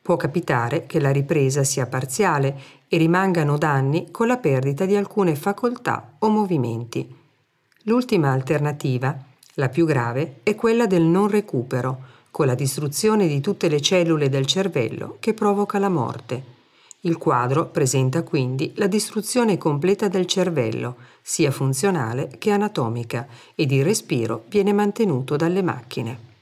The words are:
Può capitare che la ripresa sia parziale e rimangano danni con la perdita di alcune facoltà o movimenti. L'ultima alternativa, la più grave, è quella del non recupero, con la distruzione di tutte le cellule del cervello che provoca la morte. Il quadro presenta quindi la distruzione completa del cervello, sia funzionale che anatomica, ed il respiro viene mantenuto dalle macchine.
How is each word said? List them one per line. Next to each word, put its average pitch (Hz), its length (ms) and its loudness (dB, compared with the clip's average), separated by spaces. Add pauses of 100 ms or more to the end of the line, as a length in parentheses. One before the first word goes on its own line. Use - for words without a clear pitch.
Può 175 160 2
capitare 143 680 -2
che 160 140 -2
la 139 120 2
ripresa 139 520 0
sia 135 240 -2
parziale 139 1000 -2
e 175 100 0
rimangano 165 600 2
danni 143 540 0
con 233 160 0
la 247 100 2
perdita 139 480 0
di 196 100 2
alcune 196 400 0
facoltà 202 840 -4
o 214 100 2
movimenti. 135 840 -2 (720)
L'ultima 214 480 2
alternativa, 135 840 -2 (380)
la 135 140 0
più 165 160 2
grave, 135 580 -2
è 208 100 2
quella 226 320 2
del 185 160 4
non 180 260 4
recupero, 135 840 -2 (160)
con 156 160 0
la 123 100 4
distruzione 151 720 0
di 143 140 0
tutte 196 260 -2
le 147 140 2
cellule 165 480 2
del 135 160 0
cervello 170 760 -2
che 220 140 -2
provoca 202 460 0
la 196 100 2
morte. 127 640 -4 (480)
Il 165 160 0
quadro 135 500 0
presenta 131 560 0
quindi 131 520 -2
la 208 120 0
distruzione 214 720 0
completa 175 500 0
del 185 180 0
cervello, 127 720 -2 (240)
sia 147 300 0
funzionale 135 840 -2
che 220 140 0
anatomica, 123 760 -2 (280)
ed 139 160 0
il 135 120 4
respiro 123 680 -2
viene 202 240 2
mantenuto 202 600 0
dalle 170 260 0
macchine. 123 800 -6